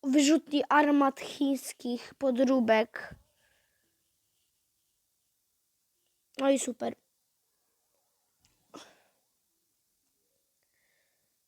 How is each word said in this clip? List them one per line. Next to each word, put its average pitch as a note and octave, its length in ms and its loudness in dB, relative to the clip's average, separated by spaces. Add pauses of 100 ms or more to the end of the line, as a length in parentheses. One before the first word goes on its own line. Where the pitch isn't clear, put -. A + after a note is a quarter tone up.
wyrzutni C#4+ 640 2
armat C#4+ 520 2
chińskich - 920 -6
podróbek. B3 1000 0 (3250)
No C4+ 120 2
i C#4 80 4
super. A#3 360 -8 (4000)